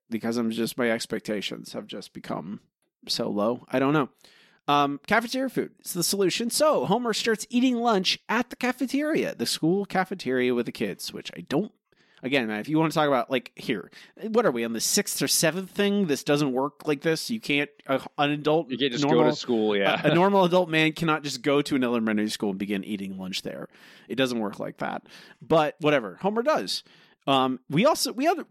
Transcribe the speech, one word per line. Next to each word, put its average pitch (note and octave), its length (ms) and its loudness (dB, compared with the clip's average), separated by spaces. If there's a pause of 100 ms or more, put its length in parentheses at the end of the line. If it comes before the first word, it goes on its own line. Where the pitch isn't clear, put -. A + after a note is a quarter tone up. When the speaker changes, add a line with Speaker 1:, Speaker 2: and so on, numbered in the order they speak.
(100)
Speaker 1:
because A2+ 260 -2
I'm A#2 140 0
just, A2+ 260 -2
my A#2+ 140 0
expectations G#2+ 840 -6
have D#3 140 -10
just - 260 -14
become - 460 -10 (480)
so A2+ 240 -2
low. G#2+ 400 -2
I B2+ 80 0
don't C3+ 140 4
know. D3+ 160 2 (580)
Um, C#3+ 400 2
cafeteria A#3+ 420 0
food B2+ 220 -4 (140)
is - 80 -10
the F3 100 -2
solution. G3 480 0
So A#3+ 360 2
Homer A3 280 0
starts - 360 -2
eating B3 260 4
lunch A3+ 420 2 (100)
at A3+ 220 0
the - 60 -10
cafeteria, C4 800 -2
the A#2 100 -4
school F#3 400 0
cafeteria B2+ 680 0
with A#2 100 0
the A#2 60 -8
kids, - 400 -6
which - 240 -12
I F2 60 -12
don't, E3 300 -2 (500)
again, B2+ 260 0
man, G#2+ 120 -4
if G#2+ 80 -10
you D3+ 100 0
wanna D#3+ 120 2
talk D3+ 180 2
about, C3+ 220 2
like, B2+ 260 -4
here, - 340 -6 (400)
what A3+ 140 2
are F#3 60 4
we, A#2 140 -2
on A#2 100 -2
the A2+ 60 -4
sixth - 420 -2
or C#3 60 0
seventh F3 420 0
thing? G3+ 360 2
This C#3+ 180 0
doesn't C#3+ 280 2
work C3+ 340 -4
like D3 140 0
this. D#3+ 300 -2
You A2+ 100 -4
can't, C#3+ 300 0 (160)
uh, C3+ 140 0 (180)
an D3 140 2
adult, D3+ 380 0
Speaker 2:
You B2+ 60 -2
can't B2+ 160 0
just B2 120 0
Speaker 1:
normal, D#3 200 4
Speaker 2:
go D3+ 60 4
to D3+ 60 -2
school, G#2+ 380 0
yeah. E3+ 300 2
Speaker 1:
a, D3+ 60 4
a D3+ 40 4
normal G3 300 6
adult F3+ 240 4
man D#3 240 2
cannot D#3 300 0
just C3 180 -6
go C#3+ 220 4
to D3 140 -2
an B2+ 80 2
elementary A2 440 2
school A2 220 -2
and F#2+ 80 -4
begin G2+ 260 -2
eating G2 320 -8
lunch - 260 -8
there. - 260 -10 (380)
It A2 100 -8
doesn't B2 240 0
work G#2 180 -6
like - 200 -10
that. - 260 -8 (360)
But D3+ 400 2
whatever, C3+ 400 0
Homer G#3+ 220 -2
does. B3 400 -2 (440)
Um, C3 340 2 (100)
we F3+ 160 4
also, D#4 260 2
we B3 140 -2
other, E4+ 240 2